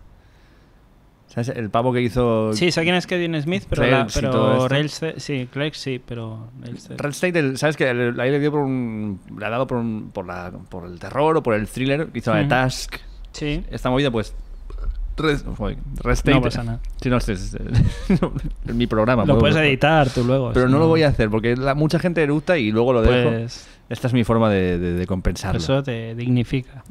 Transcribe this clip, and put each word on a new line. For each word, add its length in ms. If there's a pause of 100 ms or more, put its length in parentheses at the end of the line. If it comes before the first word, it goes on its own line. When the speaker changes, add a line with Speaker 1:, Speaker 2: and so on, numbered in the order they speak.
(1300)
Speaker 1:
¿Sabes? 220
El 200
pavo 220
que 80
hizo 540
Speaker 2:
Sí, 160
sé 120
quién 120
es 120
Kevin 360
Smith, 260
pero 140
la, 60 (180)
Speaker 1:
Clerks 100
y 40
Speaker 2:
pero 120
Speaker 1:
todo 220
esto. 140
Speaker 2:
Rail 200
Sta-, 320
sí, 320
Clerks 260
sí, 260
pero 440 (140)
Rail 140
State. 260
Speaker 1:
Red 80
State, 280
el, 200
¿sabes? 180
Que 140
el, 300
ahí 100
le 80
dio 140
por 80
un, 600 (180)
le 60
ha 60
dado 160
por 120
un, 360
por 120
la, 260 (180)
por 160
el 120
terror 380
o 60
por 120
el 140
thriller, 400
que 120
hizo 120
la 60
de 80
Speaker 2:
Ujú. 180
Speaker 1:
Tusk. 320 (360)
Speaker 2:
Sí. 380
Speaker 1:
Esta 200
movida, 200
pues, 240 (840)
Red, 240 (160)
joder, 220 (180)
Red 160
State. 240
Speaker 2:
No 60
pasa 200
nada. 180 (220)
Speaker 1:
Sí, 80
no, 60
es, 120
es, 260
<laughs> 1120
es 60
mi 120
programa, 360
Speaker 2:
Lo 120
Speaker 1:
puedo 60
Speaker 2:
puedes 160
Speaker 1:
puedo 100
Speaker 2:
editar 440
tú 140
luego, 280
Speaker 1:
Pero 140
Speaker 2:
si 60
Speaker 1:
no 60
lo 60
Speaker 2:
no. 40
Speaker 1:
voy 140
a 60
hacer, 200
porque 280
la, 180
mucha 240
gente 240
eructa 340
y 140
luego 220
lo 100
dejo. 280
Speaker 2:
Pues 380 (220)
Speaker 1:
Esta 160
es 80
mi 100
forma 240
de, 300
de, 160
de 120
compensarlo. 520
Speaker 2:
eso 240
te 320
dignifica. 760